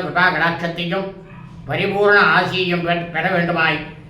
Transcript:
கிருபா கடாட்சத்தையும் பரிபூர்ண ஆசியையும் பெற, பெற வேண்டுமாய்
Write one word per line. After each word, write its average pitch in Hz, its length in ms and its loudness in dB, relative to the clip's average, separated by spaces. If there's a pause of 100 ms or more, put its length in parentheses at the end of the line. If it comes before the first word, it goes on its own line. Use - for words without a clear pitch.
கிருபா 175 200 0 (100)
கடாட்சத்தையும் 170 720 -2 (640)
பரிபூர்ண 202 480 4 (200)
ஆசியையும் 175 500 0
பெற, 170 100 0 (200)
பெற 151 180 0
வேண்டுமாய் 160 440 0 (300)